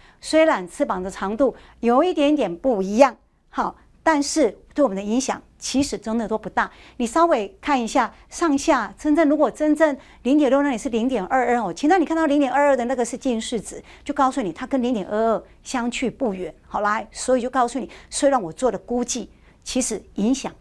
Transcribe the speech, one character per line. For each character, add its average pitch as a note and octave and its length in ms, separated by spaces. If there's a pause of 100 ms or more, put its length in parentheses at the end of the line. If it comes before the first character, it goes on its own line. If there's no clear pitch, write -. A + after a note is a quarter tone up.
(200)
虽 D#4 240
然 A3+ 240
翅 C#4+ 160
膀 G3 180
的 F#3+ 80
长 G3+ 260
度 C4 200 (240)
有 B3 240
一 F4+ 100
点 D4 220
点 G3+ 180
不 F3+ 280
一 G3+ 160
样， C4 180 (320)
好， - 280 (260)
但 D4+ 200
是 C#4 340 (180)
对 D4 80
我 C4+ 60
们 G3 80
的 G3 60
影 G#3+ 180
响 G3+ 200 (180)
其 - 240
实 C#4 140
真 A3 200
的 A3+ 100
都 A3 100
不 G#3+ 120
大。 G#3 200 (280)
你 A#3+ 100
稍 E4 200
微 A#3+ 340
看 C#4 200
一 A3+ 60
下 A3+ 260 (160)
上 D#4 280
下， C4 420
真 D4+ 160
正， D#4 140
如 D4 80
果 C#4+ 140
真 D4+ 260
正 D4+ 200 (260)
零 C4 140
点 D4 140
六， C#4 120
那 C#4+ 80
里 A#3+ 80
是 C#4 100
零 A3+ 180
点 B3 200
二 B3+ 200
二 A#3+ 120
哦。 G3 140
请 C#4 160
到 F#4 100
你 D#4+ 60
看 D#4+ 120
到 D#4+ 100
零 C#4+ 140
点 C4+ 100
二 C#4+ 180
二 C4+ 80
的 A#3+ 100
那 B3+ 100
个 B3 80
是 - 120
近 A#3 240
似 A3+ 200
值， - 200 (220)
就 - 100
告 C4 180
诉 C#4 100
你 G3 100
它 B3 160
跟 C4+ 160
零 A#3+ 100
点 G3 140
二 A3 280
二 F#3 100 (180)
相 A#3+ 280
去 A#3 200
不 A3 240
远。 F3+ 180 (140)
好， F#3 140
来， G#3 320
所 - 260
以 A#3+ 40
就 B3+ 80
告 B3+ 180
诉 B3+ 100
你， A3 100 (200)
虽 - 200
然 C4 140
我 D#3+ 80
做 A#3+ 200
的 F#3+ 80
估 B3 260
计， A#3+ 260 (320)
其 - 180
实 A3 220 (120)
影 G#3+ 200
响 A#3 160 (100)